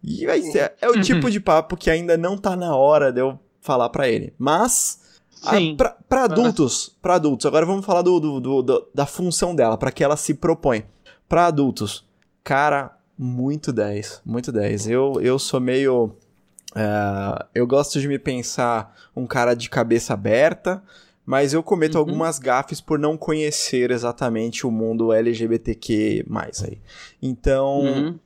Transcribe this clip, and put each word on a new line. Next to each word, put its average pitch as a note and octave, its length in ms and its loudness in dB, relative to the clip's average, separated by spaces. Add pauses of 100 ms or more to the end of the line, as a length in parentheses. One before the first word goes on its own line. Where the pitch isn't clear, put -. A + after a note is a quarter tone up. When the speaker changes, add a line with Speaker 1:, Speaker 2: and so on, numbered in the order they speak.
Speaker 1:
E - 220 -6
vai - 160 2
ser, - 380 0
é A#3 80 2
o A#3+ 60 6
Speaker 2:
Uhum. G#3+ 60 4
Speaker 1:
tipo E3+ 300 2
de G#3 100 -2
papo D#3+ 360 2
que - 140 -2
ainda E3+ 260 2
não F3+ 200 -2
tá G3 200 -2
na F3 200 -2
hora C#3 360 6
de B2 80 0
eu C3+ 180 0 (220)
falar B2 280 0
pra C#3 200 -2
ele. G#2+ 300 -2
Mas, - 640 0 (440)
a, A#3+ 120 2
Speaker 2:
Sim. D#3+ 200 0
Speaker 1:
pra, D#3 140 0 (180)
pra C4 140 2
Speaker 2:
Mas A#3 100 2
Speaker 1:
adultos, F#3 680 0
pra F3 140 2
adultos, D3+ 300 0
agora D#3 200 4
vamos G3 180 -2
falar F3+ 180 2
do, F3+ 180 4
do, D3 200 -4
do, C3 220 0
do, B2 320 0
da C#3 120 -2
função F3 480 -4
dela, A2+ 220 2
pra B2+ 160 -2
que - 100 -4
ela C#3+ 140 2
se - 180 -2
propõe. C3+ 500 0 (440)
Pra E3+ 180 4
adultos, C#3 580 -2 (400)
cara, C#3+ 520 0 (220)
muito C3 540 -4
dez, G#2 540 -4
muito B2 260 -6
dez. G#2+ 360 -2
Eu, C3 320 0
eu B2+ 180 2
sou C3+ 220 -2
meio, B2+ 560 0 (580)
é, G#2 800 -2
eu B2 120 0
gosto C#3 340 0
de C#3 80 -2
me C#3 100 -2
pensar A#2+ 760 -4 (200)
um B2+ 120 -8
cara A#2+ 280 2
de A#2 160 -10
cabeça A#2 440 0
aberta, D3 680 0 (420)
mas C3+ 280 0
eu D#3+ 100 0
cometo D#3+ 320 0
Speaker 2:
Uhum. F#3 60 4
Speaker 1:
algumas E3 380 -2
gafes C3 420 -2
por D3+ 180 -2
não D3+ 180 0
conhecer D3+ 760 -2
exatamente A#2 760 -4
o B2 40 0
mundo A2+ 420 0
L A2+ 200 4
G A2+ 140 -2
B A2+ 120 0
T A2+ 160 -4
Q G#2+ 540 0
mais - 360 -8
aí. - 160 -10 (400)
Então, C3+ 600 0
Speaker 2:
Uhum. C#3 460 -2